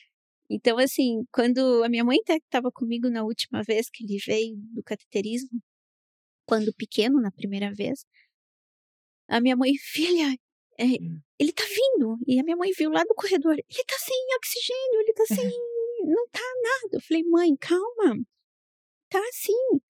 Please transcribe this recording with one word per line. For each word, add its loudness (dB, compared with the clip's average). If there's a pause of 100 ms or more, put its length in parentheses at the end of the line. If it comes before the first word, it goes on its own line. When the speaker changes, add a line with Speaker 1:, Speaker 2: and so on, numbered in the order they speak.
(500)
Speaker 1:
Então, 2
assim, 2
quando 4
a 0
minha 0
mãe 4
até 0
que -14
tava 0
comigo -2
na -2
última -4
vez -2
que -16
ele -4
veio -2 (180)
do -8
cateterismo, -6 (840)
quando 0
pequeno, 0
na -2
primeira -6
vez, -6 (1200)
a 2
minha 4
mãe: 4
"Filha, 0 (440)
é, 0 (140)
Speaker 2:
Hum. -10 (160)
Speaker 1:
ele 2
tá -6
vindo." 2
E 4
a 0
minha 0
mãe 0
viu 0
lá 2
do 2
corredor: 2
"Ele -4
tá -4
sem -2
oxigênio, -2
ele 2
tá 2
sem, 2
Speaker 2:
<laughs> -4
Speaker 1:
não 2
tá -8 (220)
nada." -2
Eu -6
falei: 0
"Mãe, 4
calma. 0 (960)
Tá 0 (100)
sim." 0